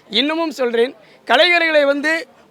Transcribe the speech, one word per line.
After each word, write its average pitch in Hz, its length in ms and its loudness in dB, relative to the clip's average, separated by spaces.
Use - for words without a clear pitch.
இன்னமும் 311 400 -2
சொல்றேன், 240 440 -2
கலைஞர்களை 320 580 2
வந்து 294 420 -2